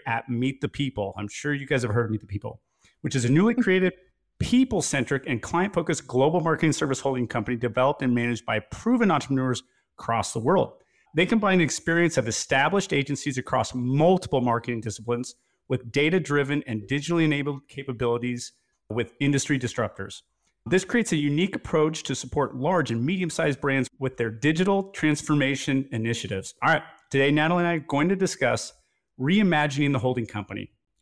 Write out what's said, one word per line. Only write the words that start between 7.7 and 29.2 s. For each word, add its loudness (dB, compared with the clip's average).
and 2
managed -2
by 0
proven 0
entrepreneurs 0
across -2
the -6
world. 2
They 2
combine 4
the 6
experience 0
of 2
established 0
agencies -2
across -2
multiple 2
marketing 0
disciplines -6
with -4
data-driven 0
and -6
digitally 0
enabled -2
capabilities -4
with -4
industry 0
disruptors. -6
This 2
creates 0
a 2
unique 0
approach 0
to -4
support -4
large 0
and -2
medium-sized -2
brands 0
with -4
their -2
digital 2
transformation 0
initiatives. -4
All 4
right, 2
today, 4
Natalie 4
and 2
I 2
are -2
going 0
to 2
discuss -2
reimagining 2